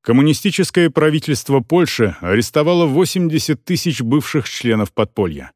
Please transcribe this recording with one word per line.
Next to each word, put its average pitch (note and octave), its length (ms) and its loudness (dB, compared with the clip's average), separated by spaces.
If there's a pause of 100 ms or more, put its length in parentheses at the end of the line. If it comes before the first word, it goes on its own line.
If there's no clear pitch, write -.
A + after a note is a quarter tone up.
коммунистическое D#3 880 2
правительство D3+ 680 0
Польши C3 600 0
арестовало D3+ 640 0
восемьдесят D#3+ 760 0
тысяч E3 380 -4
бывших C3+ 460 0
членов A2 460 -2
подполья. D#2 640 -4